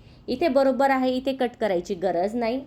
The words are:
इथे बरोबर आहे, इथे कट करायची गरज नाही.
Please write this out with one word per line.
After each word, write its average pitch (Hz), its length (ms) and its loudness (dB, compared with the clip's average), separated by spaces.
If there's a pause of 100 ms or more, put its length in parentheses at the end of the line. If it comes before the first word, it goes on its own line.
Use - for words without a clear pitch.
(280)
इथे 285 200 0
बरोबर 269 420 4
आहे, 262 220 2
इथे 262 220 -2
कट 254 160 -2 (100)
करायची 196 340 -2
गरज 180 420 -2
नाही. 240 320 -2